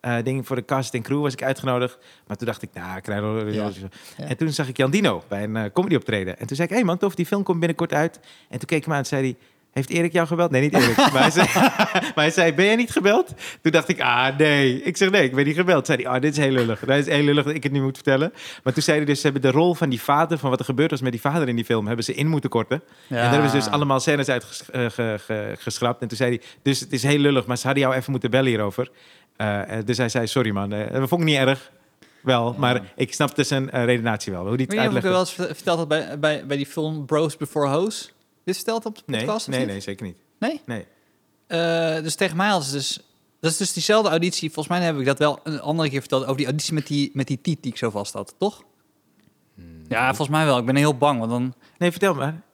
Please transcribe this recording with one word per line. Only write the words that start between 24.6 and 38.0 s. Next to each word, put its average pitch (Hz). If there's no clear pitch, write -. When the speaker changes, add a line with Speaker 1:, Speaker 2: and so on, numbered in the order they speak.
Speaker 1:
eh, 123
ge-, 113
ge-, 107
geschrapt. -
En 120
toen 110
zei 123
hij, 120
"Dus 139
het -
is 120
heel 143
lullig... 143
maar 123
ze -
hadden 139
jou 131
even 131
moeten 127
bellen 131
hierover." 110
Eh, 104
eh, 110
dus 113
hij 123
zei, 117
"Sorry 113
man, 101
eh, 104
dat 131
vond 175
ik 156
niet 147
erg." 131
Wel, 120
Speaker 2:
Ja. 120
Speaker 1:
maar 123
ik -
snapte 143
zijn, 135
eh, 123
redenatie 117
wel, 90
hoe 117
die 131
het 202
Speaker 2:
Weet -
je -
of 202
ik 185
Speaker 1:
uitlegde. 190
Speaker 2:
wel 185
eens 175
ver-, 151
verteld 170
had 165
bij, 151
bij, 151
bij 143
die 139
film 156
Bros 151
Before 143
Hoes? 208